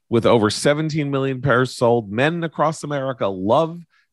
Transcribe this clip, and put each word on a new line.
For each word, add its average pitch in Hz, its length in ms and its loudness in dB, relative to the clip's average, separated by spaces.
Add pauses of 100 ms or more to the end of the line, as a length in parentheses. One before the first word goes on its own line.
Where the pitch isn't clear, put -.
With 113 180 2
over 107 240 4
seventeen 147 640 -2
million 135 300 -2
pairs 127 340 0
sold, 117 340 2
men 151 320 0
across 156 400 -2
America 135 460 -4
love 139 540 0 (300)